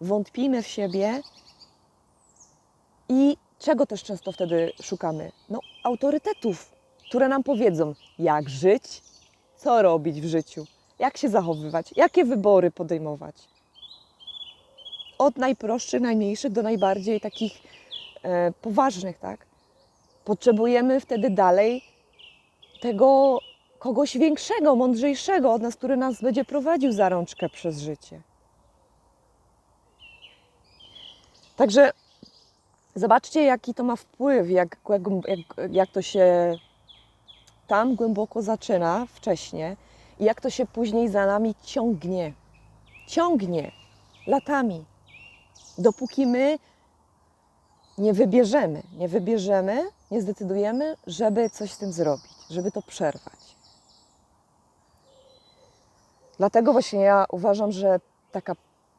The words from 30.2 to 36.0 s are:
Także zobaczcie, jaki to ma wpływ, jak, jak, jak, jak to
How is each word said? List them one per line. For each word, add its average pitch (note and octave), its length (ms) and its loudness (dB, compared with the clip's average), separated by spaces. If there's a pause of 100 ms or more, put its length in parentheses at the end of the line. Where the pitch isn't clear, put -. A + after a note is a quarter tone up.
Także C4 360 6 (1040)
zobaczcie, A3+ 480 2
jaki B3+ 300 2
to B3 100 -6
ma A#3+ 120 -2
wpływ, A#3+ 540 0
jak, F3+ 280 2 (120)
jak, G3+ 120 0 (260)
jak, F3 440 -6
jak F#3 200 0
to F#3+ 100 -4